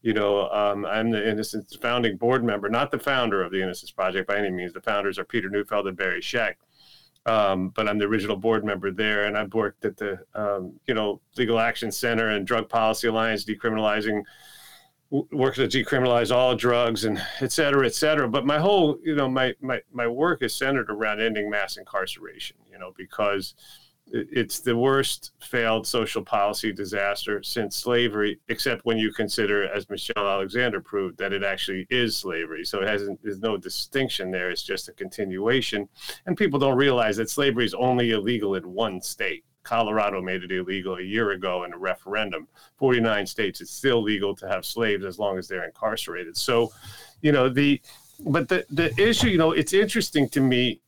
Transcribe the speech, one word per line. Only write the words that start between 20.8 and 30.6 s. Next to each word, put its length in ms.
around 300
ending 280
mass 260
incarceration, 800
you 60
know, 180
because 600
i-, 180
it's 300
the 160
worst 540
failed 440
social 380
policy 480
disaster 720
since 320
slavery, 720
except 380
when 120
you 140
consider, 560
as 220
Michelle 380
Alexander 520